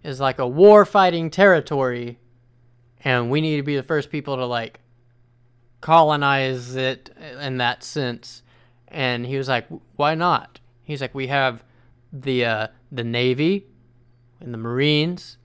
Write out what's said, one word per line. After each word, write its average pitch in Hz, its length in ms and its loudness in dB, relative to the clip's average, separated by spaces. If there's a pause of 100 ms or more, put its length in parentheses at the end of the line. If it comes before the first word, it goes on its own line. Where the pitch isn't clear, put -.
is 135 160 -10
like 131 200 -2
a 123 80 -2
war-fighting 180 840 6
territory, 135 880 2 (840)
and 123 280 0
we 151 100 0
need 156 160 -2
to 139 60 -4
be 143 120 -2
the 135 80 -4
first 147 280 -4
people 143 260 -6
to, 127 80 -4
like, 117 340 -6 (1000)
colonize 139 920 2
it 131 340 -6 (320)
in 131 160 -6
that 123 260 -2
sense." - 600 -8 (500)
And 123 320 -4
he 135 120 -6
was 131 100 -6
like, 127 220 -2
"W-, 160 100 -14 (160)
why 147 200 0
not?" 165 440 -2 (240)
He's 147 160 -10
like, 135 160 -8
"We 131 120 -6
have 131 360 -2 (480)
the, 127 320 -2
uh, 110 240 -2 (240)
the 120 140 -8
Navy 127 640 -2 (760)
and 120 120 -12
the 113 40 -10
Marines 147 880 -2